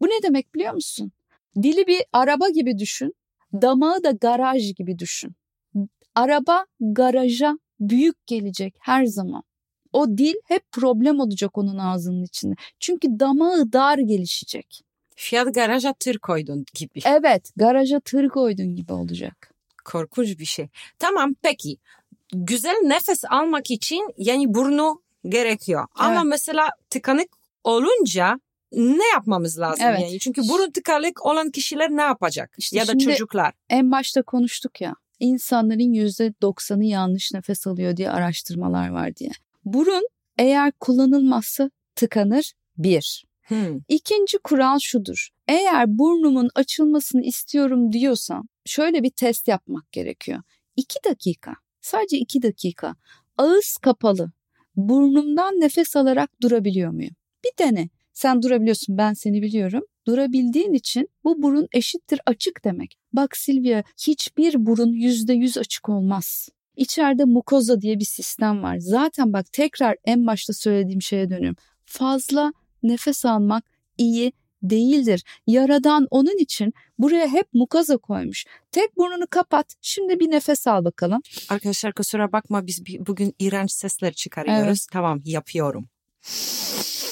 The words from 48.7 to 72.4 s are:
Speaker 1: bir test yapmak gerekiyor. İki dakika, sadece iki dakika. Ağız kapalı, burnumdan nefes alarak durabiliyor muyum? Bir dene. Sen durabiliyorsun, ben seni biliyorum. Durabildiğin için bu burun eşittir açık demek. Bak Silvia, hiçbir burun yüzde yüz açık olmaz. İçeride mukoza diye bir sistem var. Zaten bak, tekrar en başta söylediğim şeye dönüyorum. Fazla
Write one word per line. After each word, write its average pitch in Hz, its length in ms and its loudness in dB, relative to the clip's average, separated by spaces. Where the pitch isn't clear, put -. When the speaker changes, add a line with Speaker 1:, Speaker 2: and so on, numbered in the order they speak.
Speaker 1:
bir 262 60 2
test - 380 -2
yapmak 180 440 -4
gerekiyor. - 500 -10
İki - 300 -6
dakika, - 480 -4
sadece 381 360 -2
iki 254 240 -2
dakika. 175 540 -4
Ağız 339 440 2
kapalı, 196 500 2
burnumdan 294 840 2
nefes 320 360 2
alarak 269 340 2
durabiliyor 196 500 0
muyum? 160 240 -8
Bir 403 200 0
dene. 180 240 0
Sen 254 280 2
durabiliyorsun, 220 560 0
ben 214 160 2
seni 208 280 -2
biliyorum. 214 420 -2
Durabildiğin 262 640 2
için - 360 -2
bu 320 180 2
burun 285 300 2
eşittir - 540 -2
açık - 400 -2
demek. 180 320 -6
Bak 269 240 0
Silvia, 247 460 0
hiçbir 302 680 0
burun 233 280 2
yüzde 233 400 2
yüz 247 240 2
açık - 320 -6
olmaz. 196 600 -2
İçeride 277 500 2
mukoza 240 560 4
diye 214 180 0
bir 208 60 -4
sistem 208 580 -4
var. 180 160 -4
Zaten 233 540 0
bak, 196 180 -4
tekrar 269 440 0
en 233 220 2
başta 220 260 -2
söylediğim 190 480 0
şeye 190 280 -2
dönüyorum. 180 280 -4
Fazla 277 680 0